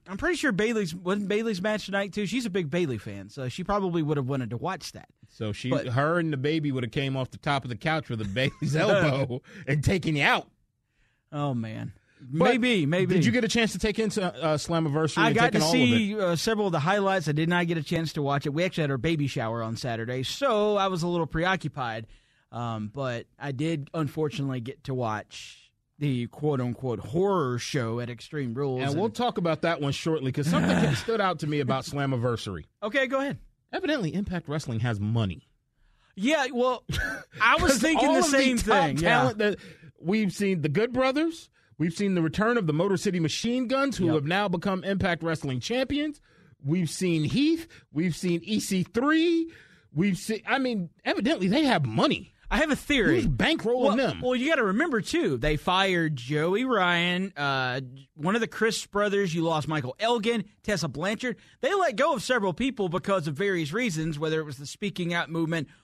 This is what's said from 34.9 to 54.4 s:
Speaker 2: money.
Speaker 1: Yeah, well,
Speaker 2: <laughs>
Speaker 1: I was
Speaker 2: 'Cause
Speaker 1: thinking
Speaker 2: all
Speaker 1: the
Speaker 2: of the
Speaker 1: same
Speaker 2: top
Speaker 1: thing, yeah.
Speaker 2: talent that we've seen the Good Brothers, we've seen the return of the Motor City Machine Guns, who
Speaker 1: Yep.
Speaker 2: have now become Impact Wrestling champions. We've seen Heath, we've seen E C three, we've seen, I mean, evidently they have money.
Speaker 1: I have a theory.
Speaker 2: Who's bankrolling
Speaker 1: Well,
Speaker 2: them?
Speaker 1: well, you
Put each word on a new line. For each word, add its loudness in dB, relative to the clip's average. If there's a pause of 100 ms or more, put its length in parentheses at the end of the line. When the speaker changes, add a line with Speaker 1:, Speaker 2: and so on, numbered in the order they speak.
Speaker 2:
money. -2 (680)
Speaker 1:
Yeah, 2
well, 0 (280)
Speaker 2:
<laughs> -12
Speaker 1:
I 6
was 6
Speaker 2:
'Cause 0
Speaker 1:
thinking 4
Speaker 2:
all 6
Speaker 1:
the 6
Speaker 2:
of 4
the -
Speaker 1:
same 4
Speaker 2:
top -2 (180)
Speaker 1:
thing, 2
yeah. 2
Speaker 2:
talent 4
that 2 (420)
we've 0
seen 0
the 2
Good 2
Brothers, 0 (300)
we've 0
seen 0
the 2
return 2
of 0
the 2
Motor 2
City 0
Machine 0
Guns, 0
who 0
Speaker 1:
Yep. 4
Speaker 2:
have 0
now 0
become -2
Impact 0
Wrestling -4
champions. -2 (420)
We've 0
seen 0
Heath, 2 (240)
we've 0
seen 0
E -2
C 0
three, 2 (440)
we've 2
seen, -6
I 2
mean, -2 (140)
evidently 2
they 4
have 4
money. 0 (200)
Speaker 1:
I 2
have 2
a 2
theory. 2
Speaker 2:
Who's 2
bankrolling 2
Speaker 1:
Well, 4
Speaker 2:
them? 2
Speaker 1:
well, 2
you 0